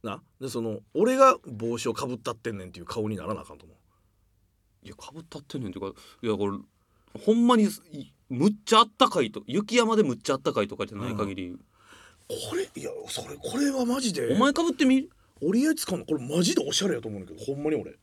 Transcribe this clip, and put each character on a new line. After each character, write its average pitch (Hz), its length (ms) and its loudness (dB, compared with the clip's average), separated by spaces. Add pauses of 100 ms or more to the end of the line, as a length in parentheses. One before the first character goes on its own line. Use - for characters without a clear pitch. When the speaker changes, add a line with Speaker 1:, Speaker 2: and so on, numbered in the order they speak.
Speaker 1:
な。 104 200 -8 (180)
で、 131 80 -8
そ 117 140 -4
の、 110 180 -4 (140)
俺 240 220 4
が 262 300 8
帽 117 320 -4
子 - 100 -4
を 110 60 -2
被 143 180 -4
っ 120 60 -8
た 117 140 -8
っ 110 40 -10
て 117 140 -6
ん 101 80 -8
ね 92 60 -12
ん 92 40 -12
っ - 20 -14
て 87 80 -18
い 85 40 -14
う 85 40 -14
顔 107 220 -4
に 107 80 -4
な 80 100 -8
ら 104 80 -4
な 80 80 -8
あ - 20 -16
か 76 100 -20
ん 73 40 -20
と 82 80 -20
思 85 80 -20
う。 - 1120 -20
Speaker 2:
い - 40 -16
や、 - 80 -16
被 - 200 -18
っ 165 40 -16
た 160 160 -16
っ 139 40 -14
て 143 160 -10
ん 127 40 -6
ね 104 60 -8
ん - 20 -8
っ - 20 -14
て 98 60 -12
い 101 40 -10
う 95 100 -8
か、 - 80 -20 (220)
い 120 40 -4
や、 110 80 2
こ 101 160 0
れ、 101 80 -6 (600)
ほ - 140 2
ん 233 140 6
ま 240 100 6
に、 214 80 6 (280)
い、 - 200 -16 (160)
む 139 220 4
っ 208 40 -4 (100)
ち - 100 2
ゃ 220 60 8
あ - 20 6
っ 226 60 2
た - 200 4
か 165 140 0
い 107 100 0
と、 - 140 -10
雪 208 300 -2
山 226 200 4
で 214 60 6
む 127 140 2
っ - 20 -16
ち - 120 -6
ゃ 135 40 4
あ - 20 0
っ 135 40 -6
た 156 120 0
か 110 100 0
い 101 60 0
と 104 80 -10
か 104 100 -4
じ 107 80 -14
ゃ 101 40 -10
な 101 120 -6
い 110 40 -4
限 101 200 -4
り。 90 140 -8
Speaker 1:
う 90 60 -10
ん。 - 20 -14 (720)
こ - 260 -10
れ、 381 200 -4
い - 80 -10
や、 - 80 -6 (180)
そ - 200 -8
れ、 - 80 -12
こ - 200 -8
れ 277 140 2
は 262 160 -2
マ 254 140 0
ジ 233 120 -2
で。 127 220 0
Speaker 2:
お - 40 4
前 277 140 6
被 330 180 0
っ - 40 -4
て 294 100 2
み？ 262 240 4 (320)
Speaker 1:
折 190 200 2
り 302 80 2
合 - 20 4
い 311 60 0
つ - 100 -8
か 190 80 -2
ん - 60 -4
の？ - 40 -14
こ - 100 -2
れ 123 140 -6
マ 165 140 2
ジ 311 140 2
で - 100 2
お - 60 -4
し - 100 0
ゃ 196 60 0
れ 147 80 0
や 117 40 -6
と 117 80 -12
思 104 80 -8
う 95 40 -8
ん 92 40 -12
だ 85 80 -16
け 80 60 -18
ど、 - 60 -12
ほ 139 100 -4
ん 143 80 -8
ま 156 80 0
に 151 60 0
俺。 - 260 -6